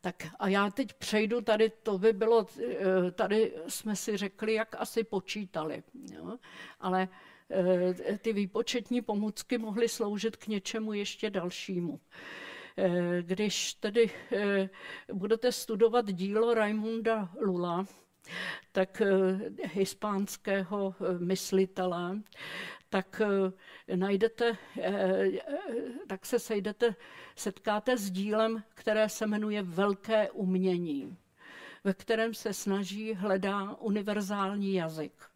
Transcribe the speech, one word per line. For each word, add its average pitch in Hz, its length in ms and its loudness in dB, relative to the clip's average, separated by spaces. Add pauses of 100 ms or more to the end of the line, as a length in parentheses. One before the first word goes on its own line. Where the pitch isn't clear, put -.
Tak 180 260 -6 (120)
a 202 80 2
já 202 220 4
teď 220 240 -4
přejdu 214 480 0
tady, 214 300 4 (120)
to 202 140 0
by 220 160 6
bylo, 220 320 6 (140)
eh, 185 520 2
tady 208 420 2 (140)
jsme - 280 -4
si 208 220 -2
řekli, 214 360 -2
jak 220 260 -2
asi 226 240 -2
počítali, 180 800 -6 (300)
jo? 175 240 -12 (420)
Ale, 185 280 0 (440)
eh, 180 680 2
ty 226 160 -2
výpočetní 226 680 -2
pomůcky 214 560 -2
mohly 220 320 0
sloužit 208 480 -2
k - 100 -14
něčemu 214 460 -4
ještě 202 360 -4
dalšímu. 180 720 -4 (760)
Eh, 175 440 2
když 190 520 -2
tedy, 214 380 2 (200)
eh, 202 380 2 (440)
budete 208 380 0
studovat 226 600 2
dílo 202 420 2
Raimunda 220 760 0 (120)
Lula, 180 440 0 (840)
tak, - 300 0
eh, 190 380 4 (340)
hispánského, 196 1300 -2
eh, 175 200 0
myslitele, 185 1000 0 (680)
tak, - 320 -2 (680)
eh, 190 80 -2
najdete, 202 640 2 (240)
eh, - 0 -
eh, 190 580 2 (680)
tak 190 180 -8
se 240 140 0
sejdete, 208 560 0 (400)
setkáte 214 600 0
s 202 140 -4
dílem, 214 580 0
které 214 400 2
se 214 180 -2
jmenuje 208 340 0
Velké 202 680 2
umění, 185 840 0 (680)
ve 196 100 2
kterém 226 400 0
se 208 200 -4
snaží, 202 600 -2
hledá 196 640 0
univerzální 202 920 0
jazyk. 160 400 -2 (220)